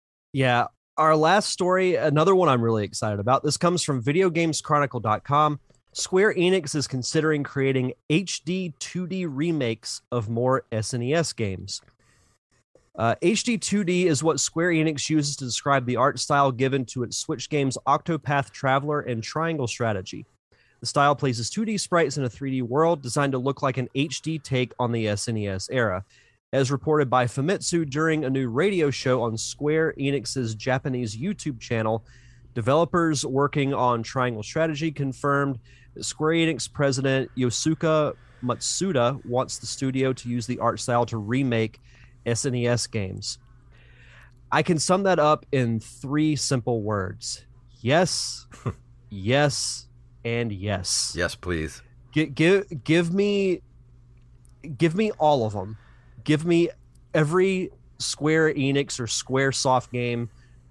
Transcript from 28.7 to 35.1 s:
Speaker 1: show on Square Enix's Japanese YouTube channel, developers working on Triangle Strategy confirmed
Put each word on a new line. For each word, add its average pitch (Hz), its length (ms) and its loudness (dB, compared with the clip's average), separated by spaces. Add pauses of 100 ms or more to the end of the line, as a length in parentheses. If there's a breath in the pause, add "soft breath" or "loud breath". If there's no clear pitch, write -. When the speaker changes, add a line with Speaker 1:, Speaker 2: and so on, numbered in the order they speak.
Speaker 1:
show 127 360 0
on 113 120 -2
Square 156 640 -2
Enix's 131 560 -2
Japanese 123 640 -4
YouTube 147 420 -6
channel, 110 460 -2 (500 soft breath)
developers 156 720 2
working 139 480 0
on 117 300 2
Triangle 120 400 -2
Strategy 160 480 -2
confirmed 139 640 -2 (420 soft breath)